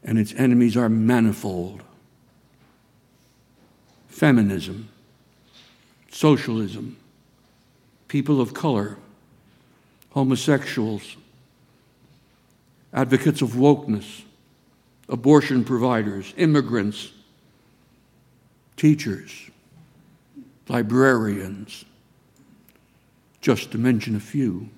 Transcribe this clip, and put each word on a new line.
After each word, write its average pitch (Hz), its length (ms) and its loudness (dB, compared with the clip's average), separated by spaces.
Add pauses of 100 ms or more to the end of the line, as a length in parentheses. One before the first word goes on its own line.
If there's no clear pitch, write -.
And 113 160 0
its 107 140 -2
enemies 120 420 4
are 120 140 0
manifold. 107 920 0 (2250)
Feminism, 104 800 0 (1200)
socialism, 110 880 0 (1120)
people 143 320 0
of 113 120 -2
color, 107 440 -2 (1120)
homosexuals, 127 1040 -2 (1800)
advocates 135 500 0
of 120 100 -2
wokeness, 127 720 0 (840)
abortion 131 560 4
providers, 113 720 -2
immigrants, 120 760 0 (1600)
teachers, 147 560 0 (1400)
librarians, 110 1200 0 (1500)
just - 300 -2
to - 80 -8
mention 117 380 0
a 101 40 -2
few. 110 480 -4 (100)